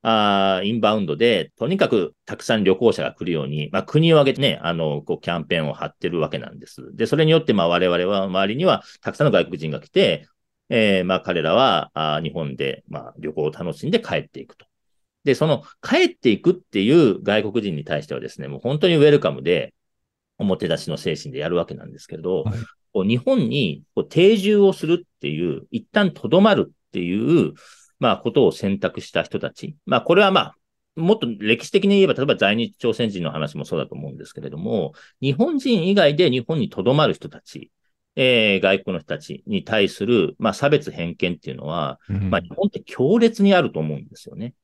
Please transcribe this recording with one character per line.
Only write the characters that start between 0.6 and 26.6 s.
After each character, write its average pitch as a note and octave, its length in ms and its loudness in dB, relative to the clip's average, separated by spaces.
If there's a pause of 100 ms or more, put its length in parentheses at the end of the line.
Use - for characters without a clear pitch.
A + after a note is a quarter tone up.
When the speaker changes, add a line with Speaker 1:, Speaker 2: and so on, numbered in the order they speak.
Speaker 1:
ー、 G2+ 40 -4
イ G#2+ 60 -2
ン A#2 80 -2
バ G#2+ 140 2
ウ G#2+ 60 0
ン F#2+ 60 -2
ド D2 100 -4
で、 G2+ 420 0
と A2+ 80 -4
に F#3 100 -2
か F3 120 2
く F#2 260 -2 (120)
た - 100 -10
く - 60 -20
さ A#2+ 140 0
ん G#2 80 0
旅 F#2 120 4
行 A2+ 160 2
者 E2+ 100 -4
が C2 100 -6
来 - 120 -14
る F2 80 -4
よ D2+ 120 -4
う - 40 -8
に、 D2 220 -6
ま F#2 100 -2
あ、 - 20 -8
国 E3 320 2
を - 20 8
挙 C3+ 160 4
げ - 20 0
て C3 60 -6
ね、 B2+ 220 -2
あ E2+ 100 -2
の、 D2+ 300 -4
こ - 120 -4
う、 - 60 -10
キ - 100 -8
ャ E2+ 80 -4
ン D#2 60 -8
ペ E2 160 -2
ー D#2 40 -2
ン D2+ 40 -4
を C2+ 60 -6
張 D#2+ 120 -10
っ - 80 -12
て - 140 -6
る E2+ 120 -4
わ D2+ 100 -2
け D2+ 80 -8
な - 120 -12
ん - 80 -20
で - 80 -20
す。 - 280 -20
で、 A2 120 -4
そ D3 100 0
れ D#3 100 4
に D#3 60 4
よ E3 60 6
っ D#3+ 60 0
て、 - 80 0
ま F#2+ 120 4
あ、 E2+ 40 2
我 F2 180 2
々 F2 200 2
は、 G2 180 0
周 G2 240 -2
り A2 80 -4
に D#3+ 80 -2
は D#3+ 180 2 (200)
た G2+ 100 -6
く - 40 -14
さ D3 80 0
ん - 20 4
の - 40 4
外 F2+ 160 2
国 F2 120 -10
人 D#2 120 -6
が D2+ 100 -8
来 - 80 -20
て、 G#2+ 380 0 (420)
え G#2 340 2
ー、 - 20 -2
ま F#2 120 0
あ、 F2 40 0
彼 F2+ 200 -4
ら D#2+ 140 0
は、 G#2+ 400 2
あ D#2 260 -2
ー、 - 20 -10
日 D2+ 120 -8
本 D2+ 200 -8
で、 C2+ 340 -8
ま C2+ 200 -14
あ、 - 100 -20
旅 D#2 140 -10
行 D#2 120 -6
を D2+ 60 -2
楽 E2+ 240 -10
し - 120 -12
ん D3+ 40 -2
で A#3 80 4
帰 G#2 180 -4
っ - 120 -6
て - 120 -18
い - 60 -18
く - 120 -20
と。 - 80 -20 (580)
で、 C3+ 100 2
そ D3+ 120 0
の D3 160 0 (200)
帰 F4 220 2
っ - 120 -2
て B2+ 140 2
い G2+ 120 0
く E3+ 80 4
っ - 40 2
て - 280 -6
い G#2+ 100 2
う C#3 300 4
外 G#2 300 0
国 A2+ 100 -2
人 F#2 140 -6
に D2 80 -10
対 D2 180 -4
し - 40 -16
て - 60 -10
は B1+ 80 -8
で B1+ 80 -12
す - 140 -16
ね、 C2+ 60 -12
も C#2 100 -12
う - 20 -14
本 D3 200 -4
当 F#3 80 4
に E3+ 80 4
ウ D3 40 4
ェ D3+ 100 8
ル C#3+ 100 6
カ E2 100 0
ム C2 120 -10
で、 D#2 300 0 (640)
お - 80 -4
も F#2+ 140 0
て - 100 -4
な - 80 0
し - 120 -10
の D#2 100 -6
精 D#2+ 180 -6
神 C#2+ 160 -14
で C2+ 60 -10
や D2+ 100 -6
る F2 80 -2
わ - 80 0
け - 100 -12
な - 100 -18
ん - 80 -20
で - 60 -20
す - 80 -20
け D#2+ 120 -16
ど、 F2+ 240 -4
Speaker 2:
は G#2+ 120 -6
い。 A2+ 40 -8 (340)
Speaker 1:
こ G2+ 100 -2
う、 - 20 0
日 A2+ 120 2
本 G3 320 0
に、 A#2 340 -4 (120)
こ - 80 -2
う、 - 60 -8
定 F#3+ 280 4
住 G#3 220 2
を G3 160 4
す - 120 -8
る F3 200 0
っ - 140 -20
て C#3 80 -8
い D#3+ 200 -4
う、 - 220 -6
一 - 200 -8
旦 G3 220 2
留 E3+ 300 2
ま G#3 120 6
る A2+ 140 0